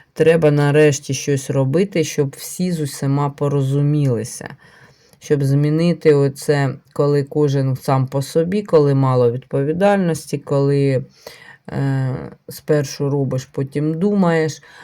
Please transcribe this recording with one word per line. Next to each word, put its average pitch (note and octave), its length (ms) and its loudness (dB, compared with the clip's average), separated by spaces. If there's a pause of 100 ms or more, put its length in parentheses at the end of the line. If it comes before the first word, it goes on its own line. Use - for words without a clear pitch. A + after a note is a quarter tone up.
(140)
Треба D#3+ 380 4
нарешті D3 640 2
щось C#3 360 -4
робити, D3 540 0
щоб C#3+ 340 -4
всі - 340 -6
з E3 80 -4
усіма C#3+ 500 -2
порозумілися. C#3 1300 -2 (640)
Щоб C#3+ 240 0
змінити D3+ 720 2
оце, C#3 600 0 (180)
коли C#3+ 300 0
кожен C#3 520 0
сам C3 320 -2
по C#3 140 -4
собі, E3+ 400 -2
коли D3 320 2
мало B2+ 380 2
відповідальності, D#3+ 1040 -2
коли, C#3 680 0 (640)
е, C3+ 640 -4 (180)
спершу D3 600 -2
робиш, C3 360 -2
потім D3 480 -4
думаєш. E3 680 0 (220)